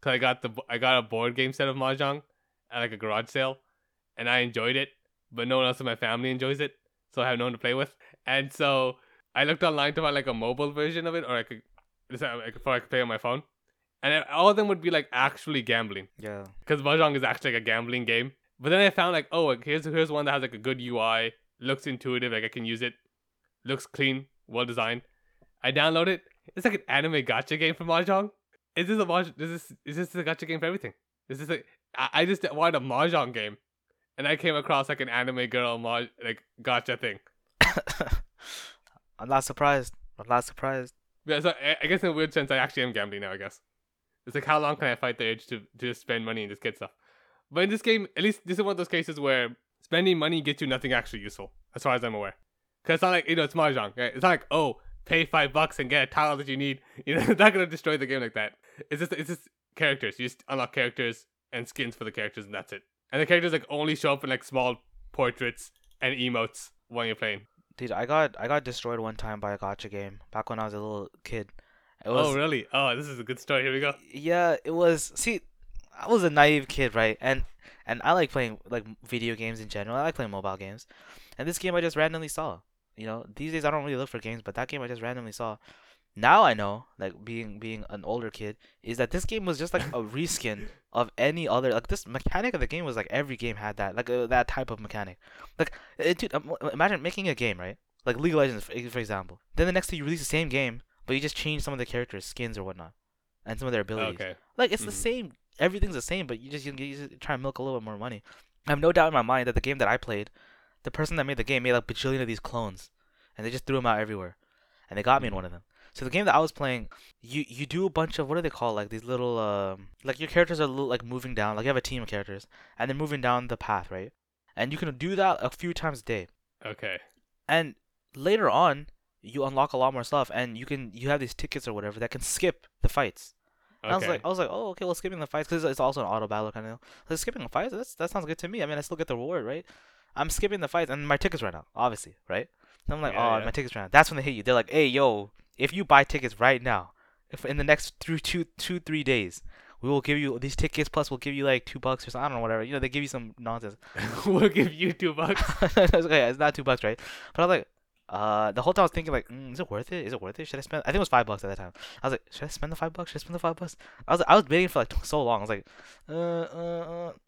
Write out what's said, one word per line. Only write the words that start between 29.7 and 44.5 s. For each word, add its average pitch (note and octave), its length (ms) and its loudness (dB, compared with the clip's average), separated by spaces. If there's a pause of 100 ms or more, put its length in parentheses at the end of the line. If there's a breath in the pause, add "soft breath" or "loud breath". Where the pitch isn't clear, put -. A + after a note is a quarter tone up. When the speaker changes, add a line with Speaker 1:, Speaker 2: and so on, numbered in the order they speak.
Speaker 1:
is D3+ 100 -8
this F3 200 -6
a F3+ 80 -4
gacha D#3+ 240 -4
game D#3+ 120 -4
for D#3 60 -2
everything? E3+ 280 -4 (360)
Is C3+ 100 -10
this D3 100 -10
a, D3+ 140 -4 (340 soft breath)
I, C3 120 0 (120)
I F3 40 6
just F#3+ 180 0 (100)
wanted D#3+ 240 2
a B2+ 80 -2
Mahjong C3+ 480 2
game, G#2+ 220 -6 (640)
and C3+ 100 -2
I D#3 80 4
came D#3+ 200 0
across, C#3+ 340 2
like, C#3+ 100 -4
an B2+ 100 -4
anime B2 380 0
girl A#2+ 300 0
Mah-, A#2 300 -2 (160)
like, A2+ 200 -6 (180)
gacha A#2+ 380 0
thing. G#2 200 -6 (420)
Speaker 2:
<laughs> - 600 0 (960 loud breath)
I'm A#2 100 -12
not C3+ 140 4
surprised. C#3+ 500 0 (260)
I'm A2 80 -14
not B2 160 4
surprised. C3 500 -6 (320)
Speaker 1:
Yeah, D3+ 140 0
so D#3+ 120 2
I, D3 320 0
I D#3 40 0
guess F#3 160 2
in F#3 60 4
a - 20 0
weird D#3 220 0
sense, D3 180 2
I C3+ 60 4
actually C3 260 2
am B2 100 -2
gambling G2+ 280 -4
now, G2 100 -6
I F#2+ 60 -8
guess. G2 240 -12 (640)
It's B2 100 -10
like, C#3 100 -4
how D3+ 140 6